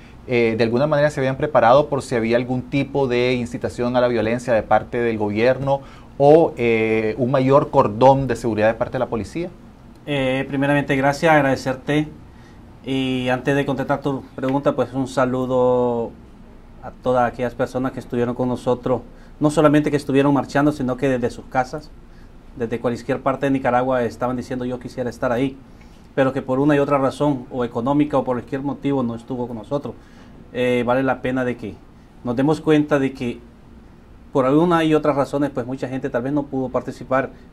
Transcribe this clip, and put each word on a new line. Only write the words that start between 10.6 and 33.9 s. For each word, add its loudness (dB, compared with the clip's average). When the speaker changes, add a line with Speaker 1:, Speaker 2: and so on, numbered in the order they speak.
Speaker 2:
gracias, 2
agradecerte. 0
Y -4
antes 0
de 2
contestar -2
tu -4
pregunta, 0
pues -2
un -4
saludo 0
a -14
todas 0
aquellas -6
personas -4
que -10
estuvieron -2
con -2
nosotros, -2
no 2
solamente 4
que 2
estuvieron 2
marchando, 2
sino -4
que -2
desde 0
sus -14
casas, -4
desde -4
cualquier -4
parte -2
de 2
Nicaragua 0
estaban -4
diciendo: -6
"Yo -6
quisiera -8
estar -2
ahí", -2
pero 2
que -4
por -2
una 4
y 4
otra 2
razón, 0
o -4
económica 0
o 2
por -2
cualquier -8
motivo, -2
no -4
estuvo -8
con -10
nosotros. -6
Eh, 0
vale 2
la 0
pena -2
de -4
que -10
nos -2
demos 0
cuenta 4
de -2
que -8